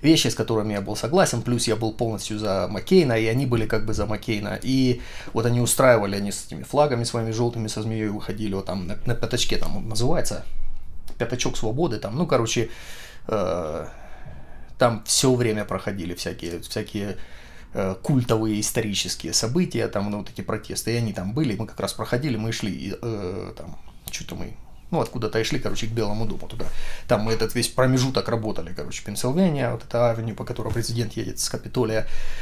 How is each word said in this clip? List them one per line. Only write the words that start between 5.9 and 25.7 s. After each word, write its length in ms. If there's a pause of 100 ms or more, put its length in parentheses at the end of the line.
они 160
с 140
этими 160
флагами 420
своими 260
желтыми, 380
со 140
змеей 260
выходили, 460
вот 100
там 220
на, 180
на 100
пятачке 440
там 180
он 120
называется, 580 (720)
«Пятачок 400
свободы», 400
там, 180
ну, 100
короче, 440 (580)
э, 580 (920)
там 260
все 300
время 300
проходили 500
всякие, 460
всякие, 560 (580)
э, 280
культовые 580
исторические 720
события, 560
там, 220
ну, 80
вот 120
эти 100
протесты, 540
и 20
они 160
там 220
были, 220
мы 100
как 140
раз 120
проходили, 440
мы 160
шли, 200
и, 280
э, 560
там, 200 (340)
че-то 240
мы, 220 (340)
ну, 100
откуда-то 380
и 60
шли, 140
короче, 280